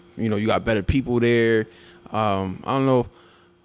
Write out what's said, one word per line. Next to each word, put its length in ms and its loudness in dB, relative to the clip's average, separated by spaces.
You 140 -2
know, 60 -2
you 100 -2
got 180 0
better 180 0
people 380 0
there. 460 2
Um, 540 -2
I 80 -4
don't 140 0
know. 200 2